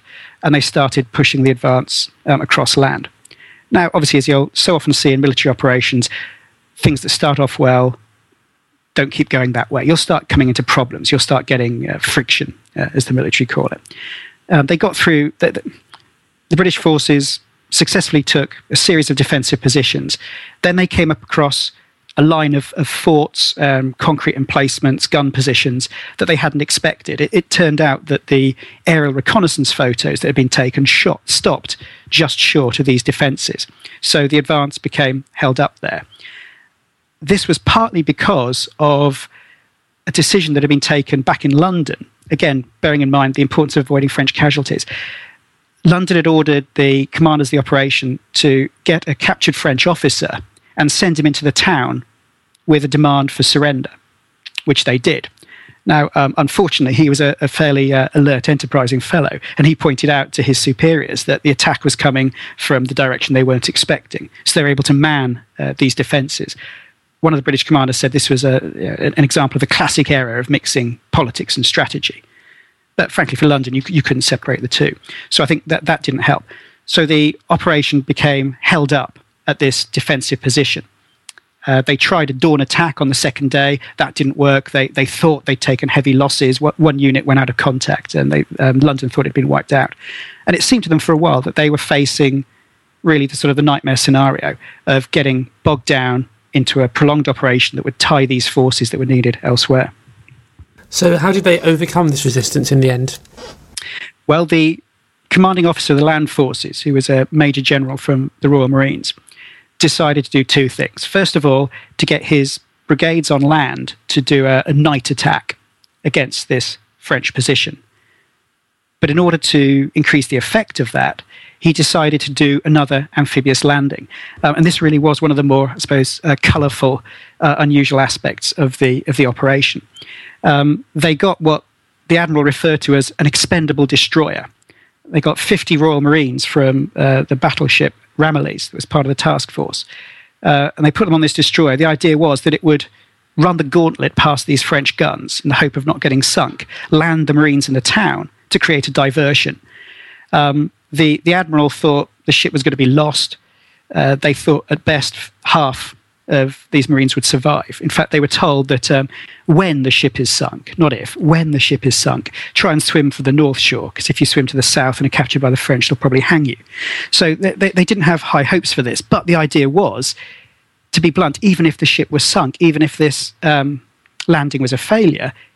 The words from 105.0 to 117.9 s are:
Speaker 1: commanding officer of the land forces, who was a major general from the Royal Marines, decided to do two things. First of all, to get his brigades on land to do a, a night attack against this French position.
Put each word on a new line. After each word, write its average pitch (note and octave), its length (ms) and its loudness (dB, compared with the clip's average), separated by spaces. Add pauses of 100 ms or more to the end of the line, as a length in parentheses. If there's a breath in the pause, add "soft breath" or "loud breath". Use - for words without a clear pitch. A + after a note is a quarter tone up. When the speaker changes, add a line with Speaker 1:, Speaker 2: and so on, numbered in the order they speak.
Speaker 1:
commanding F#3 360 4
officer D#3+ 280 0
of C#3 60 4
the D3 60 4
land D3+ 240 0
forces, - 520 -4
who D3 120 -2
was C3+ 160 0
a C3 220 2
major C#3+ 300 2
general C3+ 360 -2
from C3+ 320 -2 (120)
the C#3+ 80 2
Royal C3+ 180 4
Marines, C3+ 460 -2 (640 loud breath)
decided D3 440 2
to - 80 -14
do C3+ 120 2
two C3 260 0
things. - 340 -8
First - 320 -2
of D3+ 100 0
all, C3+ 260 2 (260 loud breath)
to - 80 0
get D3 200 -2
his C#3 340 0 (260)
brigades E3 460 0
on C#3 100 2
land C#3+ 540 0 (140)
to D3 120 0
do C3+ 240 2
a, C3 220 2
a E3 60 0
night C#3+ 360 2
attack C#3+ 480 -2 (480)
against C#3 420 -4
this - 300 -4 (220)
French - 340 -4
position. - 480 -2 (1200)